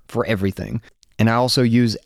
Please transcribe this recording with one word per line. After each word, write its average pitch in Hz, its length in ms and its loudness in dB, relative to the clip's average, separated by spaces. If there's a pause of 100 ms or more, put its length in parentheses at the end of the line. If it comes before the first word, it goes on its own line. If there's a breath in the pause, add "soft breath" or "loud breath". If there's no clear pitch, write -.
for - 200 -4
everything. 101 540 -4 (380 loud breath)
And 110 100 2
I 113 60 2
also 127 280 0
use 117 440 2